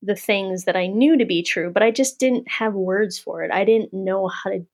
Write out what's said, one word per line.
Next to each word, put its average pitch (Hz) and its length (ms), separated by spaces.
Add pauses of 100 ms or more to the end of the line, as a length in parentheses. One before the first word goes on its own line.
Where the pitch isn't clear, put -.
the 202 120
things 190 520
that 180 100
I 185 120
knew 262 280
to 240 80
be 170 180
true, 175 280
but 202 120
I 226 80
just 262 300
didn't 254 300
have 220 240
words 190 440
for 165 240
it. 165 80
I 196 140
didn't 220 300
know 190 340
how - 220
to 185 240